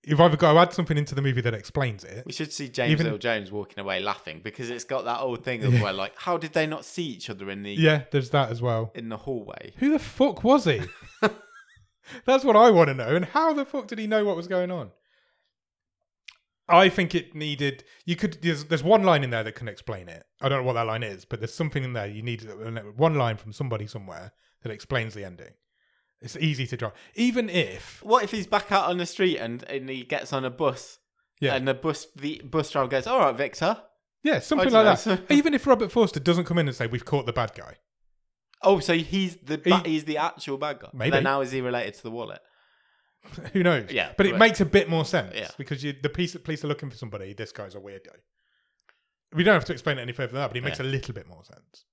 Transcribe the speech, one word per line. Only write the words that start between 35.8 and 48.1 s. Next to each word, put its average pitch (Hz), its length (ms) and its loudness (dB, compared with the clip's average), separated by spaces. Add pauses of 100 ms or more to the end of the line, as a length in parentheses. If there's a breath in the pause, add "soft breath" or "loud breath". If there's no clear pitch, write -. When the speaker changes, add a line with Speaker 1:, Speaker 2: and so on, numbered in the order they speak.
Speaker 1:
Forster 202 300 2
doesn't 170 240 2
come 170 140 0
in 151 100 2
and 123 80 -6
say, 117 100 -2
"We've 117 180 -4
caught 135 220 -2
the 117 60 -2
bad 117 240 -2
guy." - 220 -18 (840)
Speaker 2:
Oh, 190 160 6
so 165 160 0
he's 175 440 -2
the 151 200 -6
ba- 185 260 4
Speaker 1:
He 170 100 -4
Speaker 2:
he's 151 100 -2
the 151 140 -4
actual 147 400 -4
bad 143 200 -6
guy. - 140 -20
Speaker 1:
Maybe. 123 180 -2
Speaker 2:
Then 139 140 4
how 139 160 4
is 127 100 -2
he 131 100 -4
related 123 340 -4
to - 100 -20
the 113 80 -8
wallet? 113 280 -10 (800)
Speaker 1:
<laughs> - 300 -16
Who 185 100 2
knows? 143 280 2
Speaker 2:
Yeah, 98 260 -2
Speaker 1:
But 196 100 4
it 180 60 2
Speaker 2:
but - 60 0
Speaker 1:
makes 220 220 6
a 185 60 4
bit 147 220 2
more 160 160 0
sense 120 300 -4
Speaker 2:
Yeah. 101 220 -8
Speaker 1:
because 139 280 -10
you, 143 160 -6
the 147 80 -4
police, 175 280 -4
police 151 280 -8
are 147 40 -4
looking 143 220 -6
for - 60 -18
somebody. 104 360 -12
This 104 200 -12
guy's 98 220 -16
a 101 40 -14
weirdo. 98 320 -18 (1200)